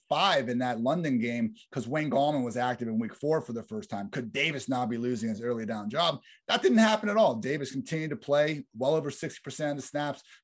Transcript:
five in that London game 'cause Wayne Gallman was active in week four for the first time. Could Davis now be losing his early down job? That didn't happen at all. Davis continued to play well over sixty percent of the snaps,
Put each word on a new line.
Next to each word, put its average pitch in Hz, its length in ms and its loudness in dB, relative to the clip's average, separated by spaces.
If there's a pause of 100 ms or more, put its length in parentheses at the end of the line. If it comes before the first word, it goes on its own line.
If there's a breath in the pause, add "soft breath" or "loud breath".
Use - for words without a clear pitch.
five 151 420 2
in 123 80 0
that 123 220 0
London 143 380 2
game 117 360 0 (160 soft breath)
'cause 117 180 -6
Wayne 151 220 -2
Gallman 139 340 2
was 117 120 -4
active 123 320 -2
in 110 100 0
week 113 160 -4
four 156 260 0
for 120 140 -10
the 113 80 -6
first 107 260 -10
time. 101 220 -8
Could 120 220 -8
Davis 143 360 -2
now 127 160 0
be 117 140 -2
losing 117 320 -2
his 107 100 -6
early 117 240 -4
down 107 240 -6
job? 151 320 0 (260 soft breath)
That - 160 2
didn't 247 160 6
happen 214 300 6
at 208 80 2
all. 170 200 6
Davis 131 360 -4
continued 156 380 -4
to 143 60 -4
play 147 500 0 (100)
well 127 180 2
over 143 160 0
sixty 139 320 -8
percent 147 280 -6
of 147 80 -4
the 131 40 -8
snaps, 147 400 -6 (220 soft breath)